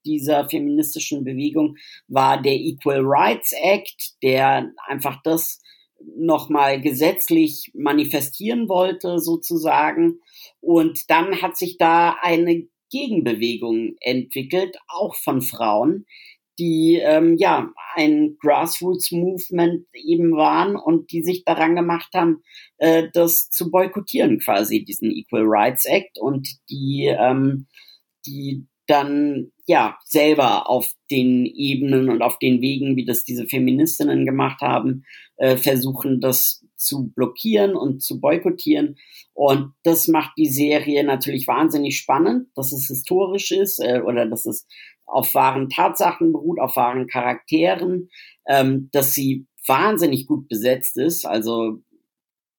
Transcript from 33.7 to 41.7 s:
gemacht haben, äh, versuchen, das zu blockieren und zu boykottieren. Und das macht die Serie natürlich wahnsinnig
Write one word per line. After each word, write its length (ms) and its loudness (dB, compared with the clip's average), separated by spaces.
gemacht 360 -2
haben, 420 -2
äh, 200 2
versuchen, 640 0
das 460 -2
zu 380 -6
blockieren 640 0
und 260 -4
zu 180 -8
boykottieren. 760 0
Und 400 2
das 240 2
macht 300 0
die 100 2
Serie 560 0
natürlich 440 -2
wahnsinnig 500 0